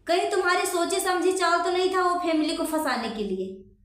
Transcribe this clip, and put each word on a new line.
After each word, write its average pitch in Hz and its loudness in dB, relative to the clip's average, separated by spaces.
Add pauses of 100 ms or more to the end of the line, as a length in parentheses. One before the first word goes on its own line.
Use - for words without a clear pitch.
कहीं 381 0
तुम्हारी 370 2
सोचे 370 0
समझी 370 2
चाल 349 2
तो 349 0
नहीं 370 2
था 370 2
वो 349 2
family 320 0
को 330 -2
फंसाने 247 -2
के 214 -6
लिए? 190 -6 (200)